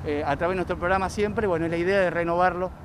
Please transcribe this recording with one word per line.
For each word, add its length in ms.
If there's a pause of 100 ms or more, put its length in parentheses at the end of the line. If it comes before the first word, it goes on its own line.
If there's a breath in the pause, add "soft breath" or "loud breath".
eh, 220
a 100
través 180
de 40
nuestro 220
programa 300
siempre, 360
bueno, 200
es 60
la 60
idea 220
de 100
renovarlo 640 (140)